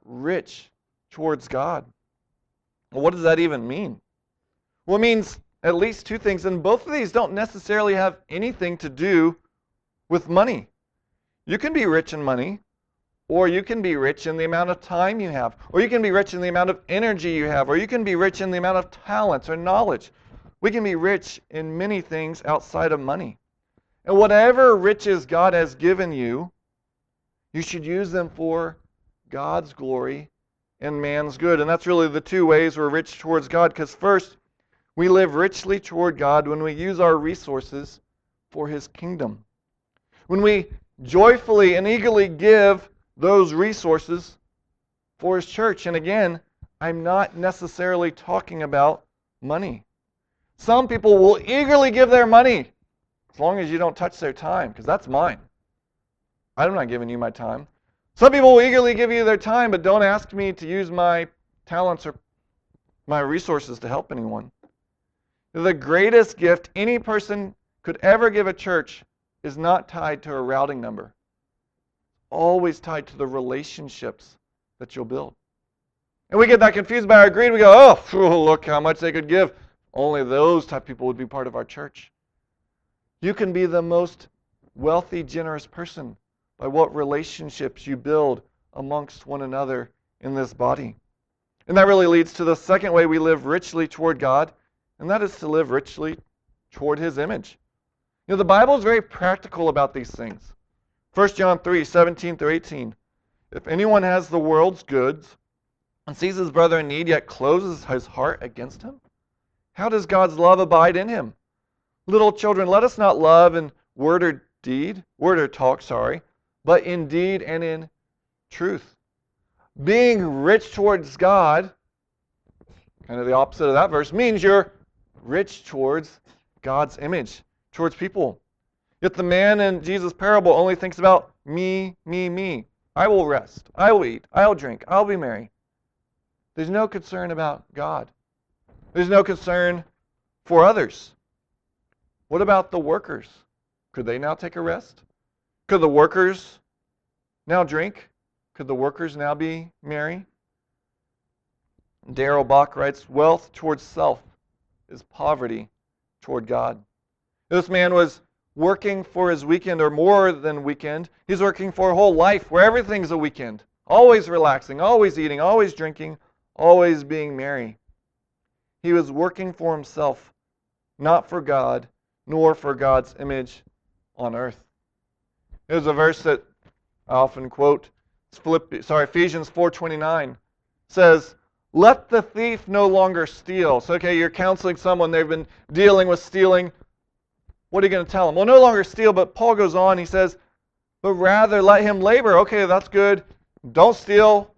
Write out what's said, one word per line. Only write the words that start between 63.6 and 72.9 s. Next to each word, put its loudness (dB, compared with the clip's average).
to -12
help -8
anyone. -12
The -2
greatest 2
gift 0
any -2
person -8
could -10
ever 4
give -2
a -4
church -6
is -12
not -2
tied -8
to -12
a -6
routing -4
number. -14
Always -2
tied -12